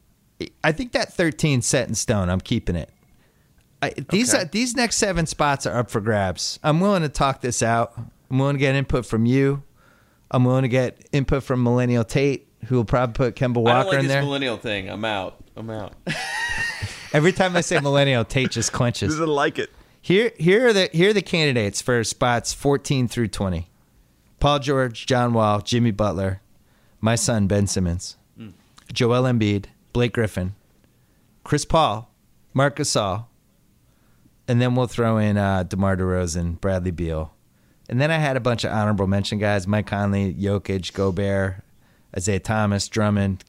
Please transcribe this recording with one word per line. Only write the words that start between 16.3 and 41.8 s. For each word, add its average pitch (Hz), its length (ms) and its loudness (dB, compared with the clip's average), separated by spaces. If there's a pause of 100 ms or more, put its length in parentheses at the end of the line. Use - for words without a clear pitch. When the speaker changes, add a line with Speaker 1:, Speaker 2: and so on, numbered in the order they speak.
Speaker 1:
Every 156 200 4
time 185 240 0
I 175 40 2
say 170 180 0
Millennial, 139 460 2
Tate 131 260 -2
just - 220 -4
clenches. 120 400 0
Speaker 2:
Doesn't 156 160 -2
like 147 300 0
it. 113 120 -6 (300)
Speaker 1:
Here, 220 360 2
here 190 300 4
are 233 60 6
the, 190 200 2
here 180 180 4
are - 20 2
the 202 100 0
candidates 127 580 0
for 120 240 0
spots 120 480 -2
fourteen 139 540 0
through 113 220 -2
twenty. 90 400 -4 (720)
Paul 143 180 2
George, 131 480 -2
John 123 260 2
Wall, 107 280 2
Jimmy 117 320 2
Butler, 95 480 -2 (600)
my 110 140 2
son 113 320 0
Ben 101 220 2
Simmons, 90 480 -4 (220)
Speaker 3:
Mm. 110 140 -18 (400)
Speaker 1:
Joel 123 300 2
Embiid, 107 440 2 (260)
Blake 120 200 0
Griffin, 98 420 -4 (880)
Chris 147 200 -2
Paul, 113 460 0 (420)
Marc 135 240 0
Gasol, 110 500 -2 (1200)
and 120 120 2
then 123 140 2
we'll 123 140 0
throw 113 280 0
in, 107 220 2
uh, 98 240 2
DeMar 95 340 0
DeRozan, 90 640 -2
Bradley 92 300 -2
Beal. 80 420 -6 (560)
And 120 120 -2
then 151 100 2
I 160 80 0
had 139 180 0
a 123 40 0
bunch 117 240 0
of - 80 -4
honorable 104 340 2
mention 101 320 0
guys, 104 300 0
Mike 104 180 0
Conley, 101 480 0
Jokic, 98 580 -2
Gobert, 98 720 -2 (520)